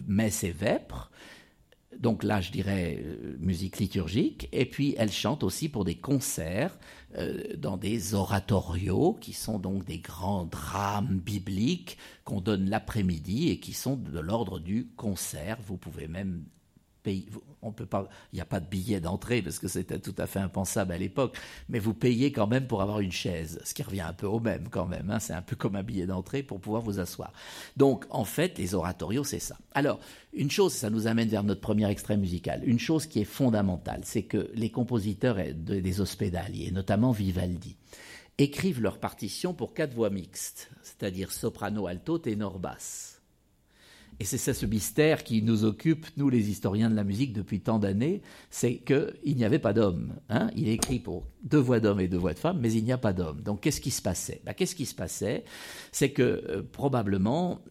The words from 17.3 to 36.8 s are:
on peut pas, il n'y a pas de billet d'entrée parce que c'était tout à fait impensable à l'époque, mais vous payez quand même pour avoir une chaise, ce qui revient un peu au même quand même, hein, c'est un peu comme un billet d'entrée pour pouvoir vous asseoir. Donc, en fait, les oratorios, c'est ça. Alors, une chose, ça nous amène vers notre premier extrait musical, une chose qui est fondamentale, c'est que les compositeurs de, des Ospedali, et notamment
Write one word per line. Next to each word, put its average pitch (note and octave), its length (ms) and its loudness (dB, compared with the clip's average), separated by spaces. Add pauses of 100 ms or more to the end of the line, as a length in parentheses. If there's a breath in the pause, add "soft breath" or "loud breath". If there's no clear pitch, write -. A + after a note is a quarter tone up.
on A2 100 -6
peut G#2+ 140 -10
pas, G2 240 -2 (240 loud breath)
il - 20 -10
n'y F2 60 -4
a - 40 -8
pas - 140 -2
de D#2+ 80 -6
billet F#2+ 320 -2
d'entrée F#2+ 420 0
parce F2 160 -6
que F#2 120 -4
c'était F2+ 300 -4
tout - 180 -8
à F2 100 -2
fait - 120 -2
impensable F#2+ 520 0
à - 60 -2
l'époque, A#2 400 -2 (320 loud breath)
mais A#2 100 0
vous G#2 140 2
payez B2+ 400 4
quand A2+ 120 4
même B2+ 220 2
pour A2 140 0
avoir G#2 180 0
une F#2+ 140 0
chaise, E2 500 -4
ce - 100 -8
qui D3 100 -6
revient G2 180 -4
un E2 100 -4
peu G2+ 160 -6
au A2+ 140 0
même G#2+ 280 -2
quand F2+ 160 -2
même, F2 240 -4
hein, A2 100 0
c'est - 120 -6
un F2 100 -4
peu - 140 -6
comme G2+ 220 -2
un G2 60 -2
billet G2 220 -2
d'entrée F#2+ 380 -2
pour G2+ 160 -10
pouvoir G#2+ 220 -2
vous G2+ 180 -2
asseoir. - 320 -6 (460 loud breath)
Donc, C#3 320 6
en A#2+ 160 0
fait, - 320 0
les F#2 180 -2
oratorios, F#2 480 0
c'est F2 160 -4
ça. - 180 -8 (160)
Alors, C#3 280 2 (320 loud breath)
une C#3 180 0
chose, F#3+ 220 4
ça G#2+ 160 -2
nous A2 180 2
amène A2+ 220 4
vers G2+ 160 2
notre G2 160 2
premier G#2+ 280 4
extrait G#2 280 0
musical, F2 480 0
une A#2 140 6
chose D#3 260 2
qui A2+ 160 0
est G2+ 40 2
fondamentale, G2+ 800 2
c'est - 200 -2
que - 300 0
les A2 160 0
compositeurs A2 680 0
de, E2 420 -2
des F#2+ 220 2
Ospedali, F2+ 680 -2
et - 40 -4
notamment G2+ 420 2